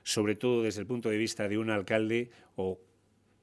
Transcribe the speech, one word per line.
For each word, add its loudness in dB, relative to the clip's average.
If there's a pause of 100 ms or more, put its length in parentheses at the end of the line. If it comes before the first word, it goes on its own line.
sobre 2
todo 2
desde -2
el -8
punto -2
de 0
vista -2
de 0
un -2
alcalde 0 (260)
o, -2 (640)